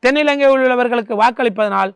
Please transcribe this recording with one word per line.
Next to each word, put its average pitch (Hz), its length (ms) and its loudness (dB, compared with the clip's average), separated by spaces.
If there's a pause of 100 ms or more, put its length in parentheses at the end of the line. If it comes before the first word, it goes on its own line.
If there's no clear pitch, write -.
தென்னிலங்கை 285 480 2
உள்ளவர்களுக்கு 247 680 0
வாக்களிப்பதனால் 208 720 -2